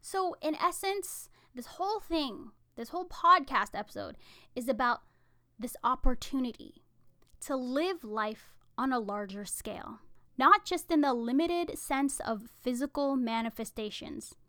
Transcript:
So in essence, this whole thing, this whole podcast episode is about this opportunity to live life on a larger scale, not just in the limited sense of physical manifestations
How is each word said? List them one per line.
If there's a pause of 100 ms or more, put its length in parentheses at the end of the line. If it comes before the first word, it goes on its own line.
So
in
essence, (240)
this
whole
thing, (240)
this
whole
podcast
episode (380)
is
about (580)
this
opportunity (580)
to
live
life (240)
on
a
larger
scale, (380)
not
just
in
the
limited
sense
of (120)
physical
manifestations (140)